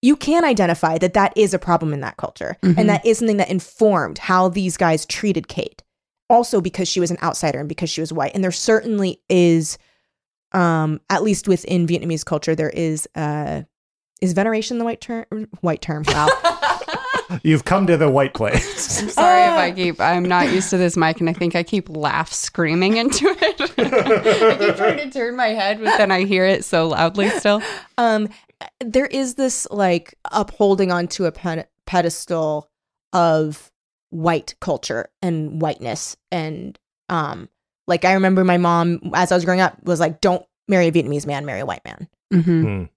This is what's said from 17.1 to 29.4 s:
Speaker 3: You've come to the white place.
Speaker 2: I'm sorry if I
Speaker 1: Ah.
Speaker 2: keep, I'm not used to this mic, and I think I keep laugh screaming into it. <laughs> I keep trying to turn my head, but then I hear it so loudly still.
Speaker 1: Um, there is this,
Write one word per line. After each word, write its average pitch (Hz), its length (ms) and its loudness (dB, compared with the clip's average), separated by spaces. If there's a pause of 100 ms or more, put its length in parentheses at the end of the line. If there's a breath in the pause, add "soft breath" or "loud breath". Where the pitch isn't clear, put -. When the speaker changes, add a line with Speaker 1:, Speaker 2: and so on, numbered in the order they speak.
Speaker 3:
You've 156 220 2
come 190 220 2
to 170 80 4
the 151 140 4
white 135 240 2
place. - 680 -4
Speaker 2:
I'm 208 80 -6
sorry 359 340 6
if 349 100 6
I 180 180 2
Speaker 1:
Ah. - 20 -10
Speaker 2:
keep, 180 280 -2
I'm 175 260 2
not 180 240 2
used 190 200 0
to 190 60 0
this 175 200 2
mic, 160 240 2
and 165 80 0
I 160 40 -2
think 170 220 -2
I 170 80 0
keep 180 260 -4
laugh 151 420 -4
screaming 180 680 0
into 277 280 -2 (140)
it. 370 220 0
<laughs> - 160 -4
I 220 800 2 (100)
keep - 80 2
trying 208 220 0
to 294 120 -8
turn 240 260 -4
my 247 120 0
head, 214 340 -2
but 226 160 2
then 196 140 4
I 185 140 2
hear 190 200 2
it 190 200 2
so 165 240 0
loudly 190 400 0
still. 208 320 0 (360 loud breath)
Speaker 1:
Um, 220 320 0 (500 loud breath)
there 254 280 0
is 262 280 -4
this, 262 360 -2